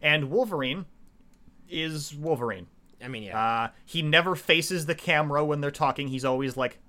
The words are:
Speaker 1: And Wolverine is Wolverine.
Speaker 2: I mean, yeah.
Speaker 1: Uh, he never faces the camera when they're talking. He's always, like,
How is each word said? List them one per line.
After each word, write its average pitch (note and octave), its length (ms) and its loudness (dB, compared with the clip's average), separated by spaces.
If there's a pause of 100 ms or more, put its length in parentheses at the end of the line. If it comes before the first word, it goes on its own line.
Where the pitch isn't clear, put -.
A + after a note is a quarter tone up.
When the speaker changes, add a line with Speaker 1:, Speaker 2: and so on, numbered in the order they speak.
Speaker 1:
And D3+ 300 4
Wolverine F3 540 0 (840)
is D#3 460 -6
Wolverine. A#2+ 540 -2 (340)
Speaker 2:
I B2 60 -10
mean, A#2 160 -8
yeah. G2 120 -6 (280)
Speaker 1:
Uh, A2+ 40 -2 (160)
he E3 160 -4
never E3 360 2
faces E3 500 0
the E3+ 80 0
camera D3+ 500 2
when D3 160 0
they're C#3+ 120 -2
talking. C#3 340 0
He's C3 180 -4
always, C3 320 0
like, B2+ 220 -2 (100)